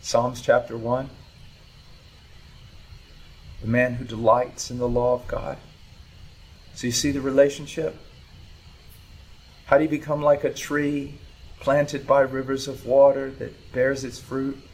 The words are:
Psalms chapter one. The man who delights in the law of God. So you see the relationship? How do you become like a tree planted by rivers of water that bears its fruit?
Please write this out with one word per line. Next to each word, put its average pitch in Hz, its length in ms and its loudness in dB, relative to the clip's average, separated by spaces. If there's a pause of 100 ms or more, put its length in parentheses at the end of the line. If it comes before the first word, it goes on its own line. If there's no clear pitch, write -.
Psalms 120 400 -2
chapter 120 360 0
one. 123 340 -4 (2500)
The 110 80 -6
man 123 260 2
who 123 100 -8
delights 113 680 0
in 123 80 -8
the 120 100 -2
law 123 260 2
of 123 140 -8
God. - 300 -6 (1160)
So - 120 -8
you 120 60 -2
see 143 180 0
the 139 100 -2
relationship? 143 760 2 (1700)
How 139 120 6
do 156 60 4
you 156 60 -2
become 147 320 -4
like 147 220 4
a 131 80 0
tree 143 680 -4 (400)
planted 147 480 0
by 139 140 6
rivers 135 480 -2
of - 180 -12
water 135 460 6
that - 400 -14
bears 131 320 0
its 117 140 -10
fruit? 135 380 -6 (180)